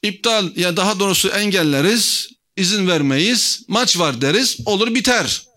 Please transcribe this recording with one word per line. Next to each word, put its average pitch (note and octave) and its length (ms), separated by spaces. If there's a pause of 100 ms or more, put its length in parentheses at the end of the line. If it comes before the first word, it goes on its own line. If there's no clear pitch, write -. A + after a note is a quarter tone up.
İptal, G3+ 540
ya F3 200
daha G3 240
doğrusu F#3+ 280
engelleriz, F#3+ 1000 (260)
izin F#3+ 320
vermeyiz, E3 800
maç G#3+ 300
var C#3 220
deriz, E3+ 460
olur G#3+ 280
biter. A3+ 480 (140)